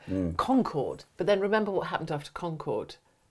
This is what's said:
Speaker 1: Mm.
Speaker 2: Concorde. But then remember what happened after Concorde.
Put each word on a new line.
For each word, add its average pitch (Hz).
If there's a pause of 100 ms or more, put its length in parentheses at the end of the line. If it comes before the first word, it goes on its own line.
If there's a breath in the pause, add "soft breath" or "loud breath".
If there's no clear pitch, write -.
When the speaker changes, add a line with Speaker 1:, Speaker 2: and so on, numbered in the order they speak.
Speaker 1:
Mm. 90
Speaker 2:
Concorde. 151 (140)
But 175
then 202
remember 202
what 170
happened 165
after 147
Concorde. 156 (360)